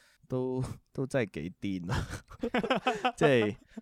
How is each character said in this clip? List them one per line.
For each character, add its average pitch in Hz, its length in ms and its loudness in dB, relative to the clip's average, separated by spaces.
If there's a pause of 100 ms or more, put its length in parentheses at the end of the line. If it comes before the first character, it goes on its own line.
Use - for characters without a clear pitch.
(280)
都， 127 340 -2 (300)
都 135 160 -4
真 127 160 0
係 98 80 -2
幾 80 300 -8
癲 95 320 -4
啊！ - 40 0 (420)
<laughs> 233 760 0
即 156 100 4
係， 117 300 6 (260)